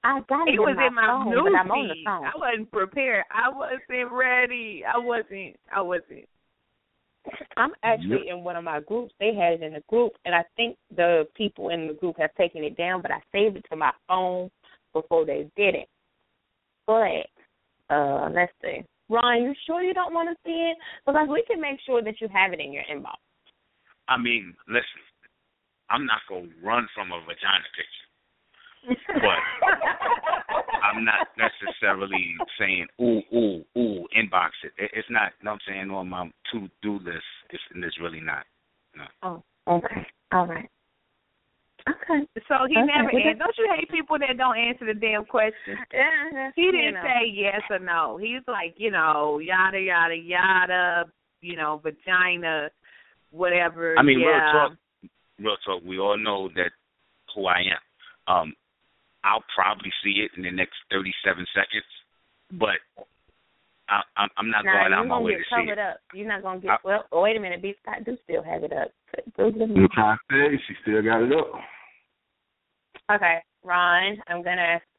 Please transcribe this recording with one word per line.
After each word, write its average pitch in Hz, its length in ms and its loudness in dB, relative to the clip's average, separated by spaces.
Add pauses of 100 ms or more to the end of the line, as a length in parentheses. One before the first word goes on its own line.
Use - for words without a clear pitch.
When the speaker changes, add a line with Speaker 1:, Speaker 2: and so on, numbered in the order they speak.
Speaker 1:
I 262 240 2
got 311 200 2
it 294 60 4
Speaker 2:
It 214 60 0
Speaker 1:
on 214 80 6
Speaker 2:
was 269 80 0
Speaker 1:
my 269 100 2
Speaker 2:
in 247 80 0
my 226 120 2
Speaker 1:
phone, 233 240 0
Speaker 2:
news 247 140 2
Speaker 1:
but 269 140 6
I'm 185 120 2
on 247 180 -2
the 160 60 -6
Speaker 2:
feed. 160 100 -16
Speaker 1:
phone. 185 200 -6
Speaker 2:
I 170 120 -6
wasn't 233 340 -4
prepared. 214 600 -2
I 233 180 0
wasn't 254 640 -6
ready. 247 720 0
I 135 140 0
wasn't. 220 580 -6 (180)
I 196 60 0
wasn't. 175 480 -6 (1300)
Speaker 1:
I'm 262 140 2 (100)
actually 214 460 0
Speaker 3:
Yep. 175 100 -8
Speaker 1:
in 175 60 -14
one 175 120 -6
of 170 80 -8
my 156 160 -4
groups. 233 400 -6
They 214 140 2
had 175 180 2
it 165 100 -2
in 156 120 -8
the 147 140 -10
group, 233 240 2 (120)
and 175 100 -2
I 170 80 4 (140)
think 233 220 -4 (180)
the 170 380 4
people 202 340 -4
in 165 180 -4
the 156 60 -6
group 165 240 -4
have 156 200 -2
taken 170 280 0
it 147 140 -8
down, 180 240 -2
but 170 80 -6
I - 100 -6 (100)
saved 202 280 2
it - 100 -18
to 160 80 -10
my 151 160 2 (160)
phone 185 420 0 (440)
before 160 320 2
they 147 280 -4
did 202 200 2
it. 143 140 -8 (1000)
But, 208 400 2 (680)
uh, 143 360 0
let's 175 220 0 (100)
see. 151 200 -8 (280)
Ron, 240 320 4
you 269 120 -2 (120)
sure 339 160 -2
you 370 100 0
don't 349 220 -2
wanna 339 200 -2 (120)
see 330 260 -2
it? 330 60 -8 (260)
Because 302 240 2
we 302 140 0
can 440 180 -2
make 277 200 -6
sure 247 200 0
that 220 220 -8
you 220 60 -6
have 190 260 2
it 156 60 -10
in 139 120 -10
your 143 120 -10
inbox. 143 320 -10 (920)
Speaker 4:
I 127 80 4
mean, 117 400 -2 (100)
listen, 117 360 -2 (880)
I'm 135 160 0
not 107 200 0
gonna 90 220 -12 (140)
run 113 320 0
from 95 180 -8
a 87 80 -8
vagina 85 440 -2 (120)
picture. - 300 -14 (1040)
But 254 300 2 (260)
Speaker 1:
<laughs> - 1120 0
Speaker 4:
I'm 107 220 2
not 107 320 2
necessarily 98 1000 -2 (240)
saying, 95 280 0 (140)
"Ooh, 117 200 4 (140)
ooh, 95 300 2 (120)
ooh, 104 300 -2 (100)
inbox 92 340 2 (140)
it." 73 140 -14
It, 101 160 -4
it's 107 160 -6
not, 107 280 2
you - 60 -20
know 104 80 -4
what 101 160 -10
I'm 98 60 -8
saying, 95 160 -8
on 95 180 -6
my 90 220 -8 (220)
to-do 104 420 -6 (100)
list. 85 180 -10 (280)
It's, 85 120 -14 (120)
and 87 100 -10
it's 82 160 -8
really 82 200 -8
not. 80 240 -8 (520)
No. 147 80 -16 (180)
Speaker 1:
Oh, 175 200 -8 (340)
okay. 170 300 -4 (260)
All 180 140 4
right. 175 220 -10 (1200)
Okay. 302 380 0 (220)
Speaker 2:
So 294 60 2 (140)
he 220 100 2
Speaker 1:
Okay. 247 80 4
Speaker 2:
never 294 260 2
Speaker 1:
Well, 254 100 2
Speaker 2:
an-, 311 160 2
don't 349 200 -2
you 440 180 2
hate 311 140 -6
people 311 280 -2
that 254 200 -2
don't 254 180 2
answer 233 300 -2
the 214 120 -2
damn 214 280 -2
question? 214 500 -2 (160)
Speaker 1:
Yeah, 294 640 0
Speaker 2:
He 339 60 2
Speaker 1:
you 370 100 4
Speaker 2:
didn't 330 220 0
Speaker 1:
know. 185 100 -8
Speaker 2:
say 240 260 0
yes 202 300 -2 (100)
or 196 100 -2
no. 170 360 0
He's 233 320 -8
like, 170 300 -6
you 214 120 -2
know, 151 480 2
yada, 185 400 2
yada, 170 380 2
yada, 180 880 2 (380)
you 175 140 -10
know, 151 260 -4
vagina, 165 880 0 (600)
whatever, 165 680 2
Speaker 4:
I 127 40 8
mean, 135 180 8
Speaker 2:
yeah. 143 60 4
Speaker 4:
real 151 420 4
talk, 165 100 -10 (600)
real 104 180 -2 (100)
talk, 92 180 -4
we 92 140 -8
all 101 200 2
know 101 380 -2
that 90 140 0 (640)
who 98 120 -4
I 90 140 4
am. - 760 -4
Um, 78 200 2 (680)
I'll 107 220 2 (100)
probably 98 360 2 (120)
see 101 220 0
it - 120 -6
in 90 60 -10
the 90 80 -6
next 92 240 -4 (160)
thirty-seven 95 540 -2 (100)
seconds, 101 300 -2 (760)
but 101 220 0 (1080)
I, 101 120 4 (160)
I'm, 101 120 2 (100)
I'm 107 120 -2
not 104 140 0
Speaker 1:
Nah, 98 80 4
Speaker 4:
going 95 220 6
out 92 80 4
Speaker 1:
you 90 60 -2
Speaker 4:
my 90 80 2
Speaker 1:
gonna 87 100 0
Speaker 4:
way 87 60 2
Speaker 1:
get - 60 0
Speaker 4:
to 170 60 -6
see - 120 -4
Speaker 1:
covered - 160 0
Speaker 4:
it. 208 60 -4
Speaker 1:
up. 196 220 -4 (140)
You're 202 140 -10
not 202 140 -4
gonna 185 180 -8
get, 185 100 -4
Speaker 4:
I 208 120 4
Speaker 1:
well, 202 300 0
oh, 165 100 4
wait 214 140 4
a 220 40 -2
minute, 180 200 -6
B 196 220 -6
Scott 214 240 -10
do 247 180 -6
still 160 180 -4
have 165 220 -6
it 156 80 -6
up. 156 180 -4 (460)
Good, - 220 2
good. 220 180 0
Speaker 3:
You 95 180 8
trying 110 220 4 (140)
to 139 40 0
say 143 320 4
she - 160 -12
still 107 200 2
got 113 200 4
it 127 140 4
up. 156 160 0 (1600)
Speaker 1:
Okay, 175 240 4 (240)
Ron, 180 540 2 (120)
I'm 175 140 -6
gonna 175 380 0 (180)